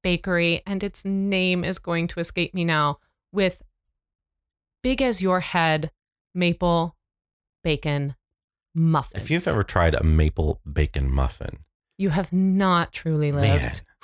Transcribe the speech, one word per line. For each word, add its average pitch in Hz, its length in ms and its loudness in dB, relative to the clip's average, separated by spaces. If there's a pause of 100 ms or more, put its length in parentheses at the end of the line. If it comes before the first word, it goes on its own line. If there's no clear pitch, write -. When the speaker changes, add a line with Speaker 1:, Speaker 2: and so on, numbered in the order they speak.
Speaker 1:
bakery, 170 640 0
and 196 160 -4
its - 220 -6
name 190 580 0
is 185 160 -2
going 170 280 -2
to - 120 -8
escape 175 340 -2
me 175 120 -2
now, 151 340 0 (320)
with 185 320 -2 (1200)
big 262 180 0
as 240 200 0
your 185 200 2
head 156 500 0 (420)
maple 170 600 0 (680)
bacon 143 520 -2 (580)
muffins. 160 500 0
Speaker 2:
If - 80 -6
you've 170 160 2
ever 104 160 2
tried 82 320 2
a 80 80 0
maple 78 580 2 (100)
bacon 71 400 0
muffin, - 480 -4 (380)
Speaker 1:
You 196 140 0
have 180 200 -2
not 185 600 2
truly 151 380 -2
Speaker 2:
Man. 143 100 0
Speaker 1:
lived. 80 400 2 (220)